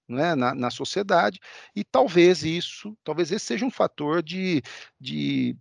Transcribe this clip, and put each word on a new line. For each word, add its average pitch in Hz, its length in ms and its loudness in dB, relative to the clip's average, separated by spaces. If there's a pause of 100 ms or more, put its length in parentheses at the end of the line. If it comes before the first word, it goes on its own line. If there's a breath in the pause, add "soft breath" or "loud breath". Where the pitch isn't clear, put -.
(100)
né, 156 240 0
na, 127 200 0
na 123 160 -2
sociedade, 190 680 0 (380 loud breath)
e 208 80 -4
talvez 180 580 4
isso, 170 640 -6
talvez 156 260 -2
esse 208 140 -4
seja 233 220 -2
um 254 40 0
fator 160 520 -2
de, 175 400 -2 (360 loud breath)
de 135 640 -2